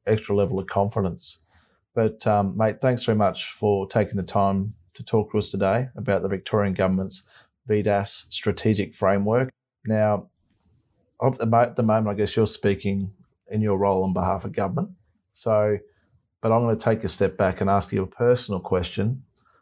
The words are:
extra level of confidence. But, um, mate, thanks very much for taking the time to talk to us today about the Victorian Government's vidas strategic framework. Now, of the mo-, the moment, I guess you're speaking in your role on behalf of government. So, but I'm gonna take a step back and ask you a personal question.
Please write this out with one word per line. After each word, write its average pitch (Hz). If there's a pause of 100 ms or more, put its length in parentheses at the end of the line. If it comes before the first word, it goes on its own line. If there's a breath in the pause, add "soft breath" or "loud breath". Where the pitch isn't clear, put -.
extra 107
level 98
of 95
confidence. 101 (560 soft breath)
But, 110
um, 101
mate, 110
thanks 127
very 110
much 98
for 101
taking 104
the 95
time 98 (220)
to -
talk -
to 110
us 104
today 101
about 98
the 98
Victorian 98
Government's 95 (420 soft breath)
vidas 104
strategic 101
framework. 104 (360)
Now, 107 (920)
of 127
the -
mo-, 117
the 123
moment, 110
I 101
guess 104
you're 110
speaking 98 (380)
in 110
your 104
role 95
on 95
behalf 92
of 104
government. 104 (420)
So, 107 (640 soft breath)
but 113
I'm 117
gonna 113
take 110
a -
step -
back 92
and 98
ask 98
you 101
a 95
personal 120
question. 98 (380 soft breath)